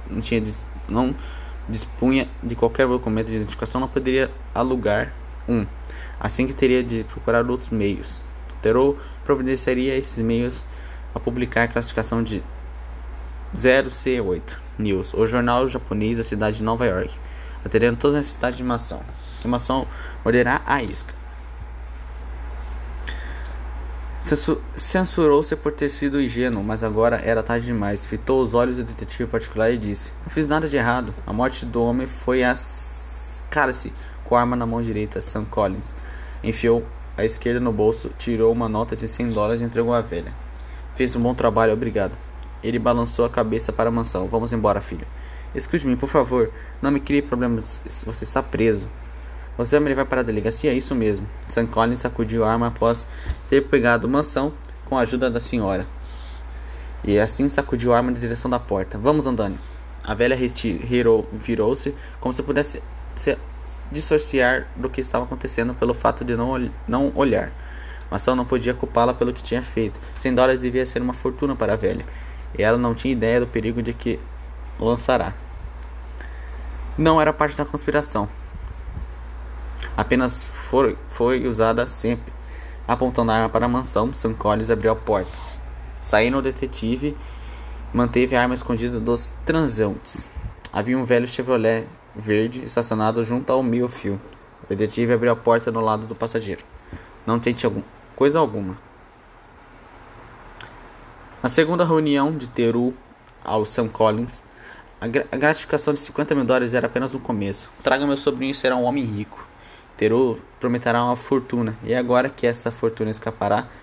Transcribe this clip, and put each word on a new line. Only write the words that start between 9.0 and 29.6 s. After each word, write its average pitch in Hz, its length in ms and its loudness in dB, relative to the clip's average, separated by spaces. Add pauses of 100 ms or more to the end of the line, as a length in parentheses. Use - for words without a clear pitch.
providenciaria 131 720 2
esses 135 260 -4
meios 117 440 0 (480)
a - 60 -4
publicar 120 440 2
a 117 40 4
classificação 117 540 -2
de 107 200 -2 (1120)
zero 127 340 6
C 127 300 0
oito 90 400 -2 (160)
News, 101 380 0
o 110 120 6
jornal 123 420 4
japonês 113 480 -2
da 113 80 -2
cidade 107 340 0
de 110 60 -2
Nova 117 220 2
York, 95 300 0 (480)
atendendo 117 320 4
todas 143 180 4
as 143 100 2
necessidades 123 320 -2
de 127 60 -8
Mansão, 120 400 -2 (400)
que 113 60 -2
Mansão 127 400 0 (360)
morderá 123 400 4
a 135 180 2
isca. - 320 -6 (3000)
Censu-, - 400 0 (140)
censurou-se 156 800 4
por 151 180 -2
ter 147 160 -2
sido 143 320 0
ingênuo, 120 420 0
mas 110 200 -2
agora 113 340 4
era 110 260 2
tarde 117 240 0
demais. 104 380 0
Fitou 131 380 2
os 110 120 2
olhos 123 220 4
do 127 60 -4
detetive 117 480 -6
particular 110 400 2